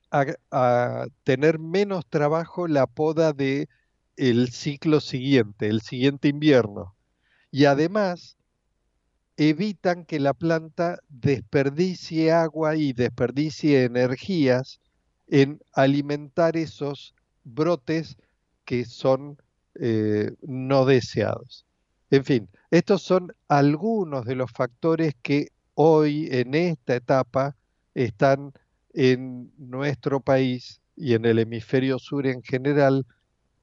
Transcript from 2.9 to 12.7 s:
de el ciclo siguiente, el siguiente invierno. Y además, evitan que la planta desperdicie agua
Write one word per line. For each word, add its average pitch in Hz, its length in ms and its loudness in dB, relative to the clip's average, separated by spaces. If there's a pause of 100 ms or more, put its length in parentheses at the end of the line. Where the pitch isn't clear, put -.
de 139 360 -4 (480)
el 123 340 2
ciclo 151 480 -2
siguiente, 123 680 0
el 107 140 0
siguiente 135 460 -2
invierno. 120 680 0 (560)
Y 135 140 4
además, 175 720 0 (1000)
evitan 175 680 0
que 156 140 -6
la 139 140 0
planta 165 680 -4 (100)
desperdicie 147 1200 -2
agua 160 440 0